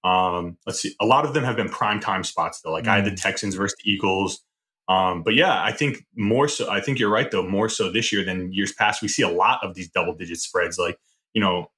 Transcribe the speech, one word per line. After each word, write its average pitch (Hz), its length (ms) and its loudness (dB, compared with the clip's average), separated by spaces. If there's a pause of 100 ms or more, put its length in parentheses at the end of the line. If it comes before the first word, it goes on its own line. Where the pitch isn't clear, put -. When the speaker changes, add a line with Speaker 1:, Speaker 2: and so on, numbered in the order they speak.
Speaker 1:
Um, 90 520 2 (100)
let's 95 140 -6
see. - 200 -6
A 107 60 4
lot 139 200 6
of 139 80 -4
them 143 100 2
have 120 120 0
been 107 120 -2
prime 107 320 -2
time 95 240 -2
spots, - 380 -4
though. 80 100 -6
Like, 80 140 -2
I 98 100 4
had 101 80 2
the 104 60 0
Speaker 2:
Mm. 95 100 -8
Speaker 1:
Texans 98 340 -4
versus 98 280 -2
the 107 80 -2
Eagles. 95 520 0 (460)
Um, 92 340 2
but 110 120 2
yeah, 139 280 4
I 110 100 0
think - 320 -4 (120)
more 117 320 2
so, - 220 -4
I 98 100 0
think 135 180 -2
you're 104 120 2
right, 117 200 2
though, 92 160 -2
more 98 220 0
so 113 240 -2
this 117 180 0
year 101 140 0
than 92 280 -4
years 95 200 -2
past. 107 300 0
We - 60 -2
see - 140 0
a 98 60 4
lot 95 340 2
of 92 120 -8
these 90 160 -12
double-digit 85 480 -4
spreads. 87 400 -2
Like, 90 200 -2 (340)
you 113 80 0
know 90 380 0